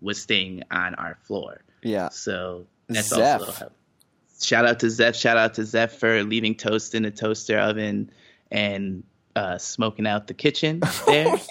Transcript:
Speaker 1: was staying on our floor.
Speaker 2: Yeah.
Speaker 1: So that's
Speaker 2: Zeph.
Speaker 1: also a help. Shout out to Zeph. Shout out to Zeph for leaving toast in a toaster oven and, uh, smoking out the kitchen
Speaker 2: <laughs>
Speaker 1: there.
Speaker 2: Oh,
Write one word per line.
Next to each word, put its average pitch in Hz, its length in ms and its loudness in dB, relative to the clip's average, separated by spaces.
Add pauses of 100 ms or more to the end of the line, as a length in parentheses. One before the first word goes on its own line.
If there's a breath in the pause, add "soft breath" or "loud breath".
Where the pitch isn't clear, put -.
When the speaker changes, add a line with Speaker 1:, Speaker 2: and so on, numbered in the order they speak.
Speaker 1:
was 101 180 -6
staying 92 500 -4
on 90 260 -2
our 82 260 -10
floor. - 400 -10 (200)
Speaker 2:
Yeah. 101 280 -4
Speaker 1:
So 90 560 -8 (220)
that's 110 200 -2
Speaker 2:
Zeph. 123 320 2
Speaker 1:
also - 120 -10
a - 20 -10
help. - 180 -14 (720)
Shout 120 240 4
out 120 140 4
to 113 100 2
Zeph. 117 260 4
Shout 117 220 4
out 110 160 4
to 110 100 -2
Zeph 113 340 0
for 113 240 4
leaving 110 320 0
toast 110 400 -2
in 110 120 0
a 104 40 -4
toaster 110 480 -2
oven 104 520 -2 (400 soft breath)
and, 98 520 -2 (340)
uh, 92 220 -2
smoking 107 480 -4
out 104 220 -2
the - 60 -8
kitchen - 460 0
Speaker 2:
<laughs> 175 260 -2
Speaker 1:
there. - 220 6
Speaker 2:
Oh, - 220 0